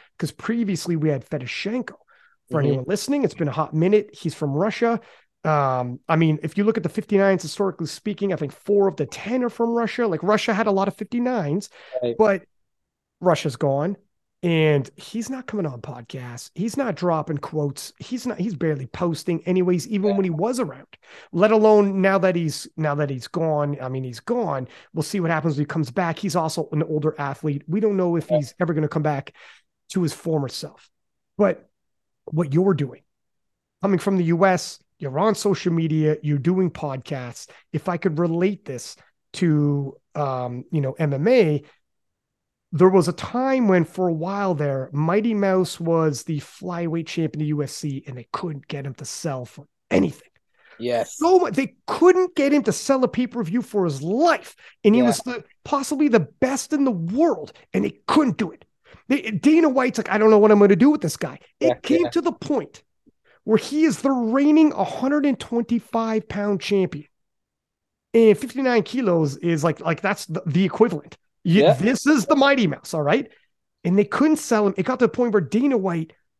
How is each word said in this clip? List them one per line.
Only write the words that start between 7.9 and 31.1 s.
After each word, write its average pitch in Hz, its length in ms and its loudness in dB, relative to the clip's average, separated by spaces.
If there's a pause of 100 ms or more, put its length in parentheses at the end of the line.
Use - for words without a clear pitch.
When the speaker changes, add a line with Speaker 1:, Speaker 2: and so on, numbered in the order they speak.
Speaker 1:
I - 20 -2
think 139 160 -8
four 202 340 2
of 175 100 -2
the 143 100 -4
ten 247 360 -6
are 240 60 -2
from 233 220 -2
Russia. 233 360 -2
Like, 165 160 -4
Russia 214 300 0
had 214 140 -2
a 214 40 2
lot 196 180 0
of 196 60 -4
fifty-nines, 214 760 -4 (320)
Speaker 2:
Right. - 160 -2
Speaker 1:
but 202 260 2 (760)
Russia's 156 360 0
gone. 147 400 -2 (460)
And 156 540 2
he's - 320 -8
not 262 180 -10
coming 196 200 -4
on 123 160 -10
podcasts. 123 720 -14
He's 202 220 -6
not 254 180 -2
dropping 160 440 -2
quotes. 147 600 -6
He's 240 280 -10
not, 240 120 -4
he's 196 160 -4
barely 147 320 -4
posting 170 580 -4
anyways, 180 440 0
even 208 220 0
Speaker 2:
Yeah. 196 60 0
Speaker 1:
when 196 80 0
he 180 60 -2
was 214 300 -2
around, 143 280 -8 (420)
let 202 220 4
alone 208 480 6
now 190 180 4
that 180 180 2
he's, 165 300 -4 (100)
now 156 180 -2
that 147 160 -2
he's 131 180 -10
gone. 147 540 -2
I 131 80 -8
mean, 131 120 -6
he's 123 180 -12
gone. 160 460 -4 (280)
We'll 160 80 -2
see 196 180 -4
what 170 100 0
happens 156 260 0
when 151 60 0
he 143 40 -2
comes 160 240 -4
back. 170 280 -2
He's 180 180 -4
also 160 360 -4
an 151 100 -2
older 151 360 -2
athlete. 143 480 -6
We 185 140 -2
don't 202 180 0
know 175 180 0
if 160 140 -4
Speaker 2:
Yeah. 156 80 2
Speaker 1:
he's 143 220 -6
ever 170 120 0
gonna 151 160 0
come 156 140 -2
back 147 320 -4 (560)
to 185 120 -2
his 156 120 -2
former 151 340 -4
self. - 420 -14 (460)